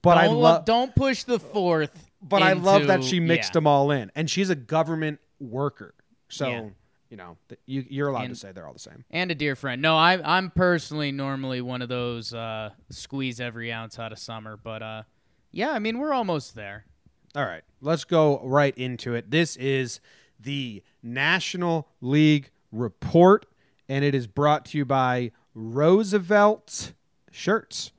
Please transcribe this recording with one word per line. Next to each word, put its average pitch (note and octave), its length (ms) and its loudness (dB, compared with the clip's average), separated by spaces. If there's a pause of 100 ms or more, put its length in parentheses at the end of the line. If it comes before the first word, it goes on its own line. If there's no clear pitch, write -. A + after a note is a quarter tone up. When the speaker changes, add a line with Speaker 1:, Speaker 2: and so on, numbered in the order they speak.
Speaker 1:
But F3 140 8
I E3 100 8
Speaker 2:
Don't A3 100 4
Speaker 1:
lo- G3+ 180 8
Speaker 2:
lo-, D#3+ 100 0
don't A#3+ 300 2
push C4+ 300 2
the A#3+ 160 0
fourth F3 680 -2 (120)
Speaker 1:
But F#3+ 200 2
I F#3+ 100 6
love F#3+ 340 4
that F#3 140 4
Speaker 2:
into, C3 80 -4
Speaker 1:
she F3+ 120 0
mixed E3 300 2
Speaker 2:
yeah. - 40 -16
Speaker 1:
them D#3+ 120 4
all C#3+ 240 4
in. A#2+ 240 -2
And D#3 160 -4
she's F#3+ 180 0
a F3+ 60 0
government D#3 640 -4 (220)
worker. C3 520 -8 (360)
So, C#3 200 -6
Speaker 2:
Yeah. A#2 200 -8 (420)
Speaker 1:
you A#2 60 -20
know, F2 200 -20 (120)
th-, G#2+ 180 -20
you, C3+ 220 -6
you're C#3 200 -4
allowed B2+ 180 -6
Speaker 2:
And B2 80 -12
Speaker 1:
to A#2 40 -16
say G2 140 -20
they're F2+ 140 -18
all C#2 60 -18
the - 60 -20
same. - 320 -20
Speaker 2:
and F3+ 220 -6
a - 20 -2
dear C#3 220 -4
friend. C3 260 -8
No, D#3+ 140 2
I, F3 240 4 (160)
I'm F#3 160 -2
personally D#3 580 0
normally C3+ 500 -6
one B2 220 -8
of A#2+ 60 -10
those, A#2+ 440 -8
uh, A2 380 -10 (200)
squeeze B2+ 500 -8
every A#2 320 -8
ounce A2+ 260 -12
out A2+ 140 -10
of G#2+ 80 -18
summer. A2 360 -14
But, A2 260 -12
uh, A2 200 -12 (480)
yeah, A#3 200 -4
I B3 100 -4
mean, A3+ 180 -4
we're D4 140 -4
almost F#3+ 420 -4
there. G#2 300 -16 (500)
Speaker 1:
All C#3+ 100 -2
right, E2 180 -10 (180)
let's D#3 240 -4
go D#3 400 2
right C#3 340 2
into B2 360 -6
it. A#2 180 -6
This D#3+ 240 0
is C3 440 -4 (380)
the B2+ 440 -10 (200)
National D#3+ 880 -2 (120)
League D3 500 4 (200)
Report, E3+ 760 4 (420)
and C#3 160 -2
it C#3+ 100 2
is A#2+ 140 -2
brought D3 380 0
to D#3 120 -6
you C#3+ 60 -2
by B2+ 480 0 (220)
Roosevelt F#3+ 1400 2 (400)
Shirts. - 680 -4